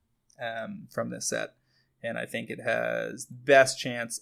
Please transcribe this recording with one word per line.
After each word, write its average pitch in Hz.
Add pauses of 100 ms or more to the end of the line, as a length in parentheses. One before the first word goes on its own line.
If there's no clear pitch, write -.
(400)
um, 113
from 117
this -
set, - (480)
and 117
I 117
think 117
it 117
has 117
the -
best 131
chance 120